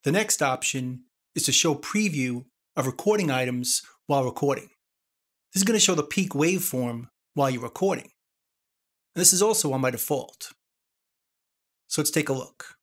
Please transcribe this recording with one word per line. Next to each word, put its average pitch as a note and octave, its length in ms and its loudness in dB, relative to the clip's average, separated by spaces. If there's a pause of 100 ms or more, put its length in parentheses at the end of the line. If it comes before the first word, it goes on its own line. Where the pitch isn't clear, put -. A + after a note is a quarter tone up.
The C#3+ 80 2
next G#3 280 0
option C3 600 -2 (320)
is E3 80 -4
to - 80 0
show D#3+ 240 4
preview C3+ 720 -2 (320)
of C3+ 100 0
recording G3 420 0
items B2+ 520 -2 (260)
while C#3 160 2
recording. B2+ 460 -2 (840)
This F#3+ 80 2
is G3 40 4
gonna A3 120 4
show F#3+ 160 4
the D3+ 100 0
peak F3+ 260 -2
waveform B2+ 800 -2 (240)
while C#3 160 2
you're B2+ 120 -4
recording. D3+ 480 -2 (1040)
And E3 80 -6
this F3+ 120 8
is F3+ 80 2
also G#3 320 2
on C3 80 0
by C3 100 2
default. - 640 -6 (1400)
So - 120 -2
let's D3 100 0
take D3 180 0
a C3+ 40 0
look. - 500 -10